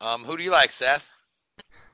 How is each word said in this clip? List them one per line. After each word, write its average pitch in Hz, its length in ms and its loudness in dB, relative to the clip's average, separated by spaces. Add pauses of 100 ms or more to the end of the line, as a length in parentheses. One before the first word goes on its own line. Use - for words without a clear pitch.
Um, 117 220 -4
who 151 140 -8
do 170 80 -8
you 185 80 -2
like, 143 180 6
Seth? 135 420 -2 (800)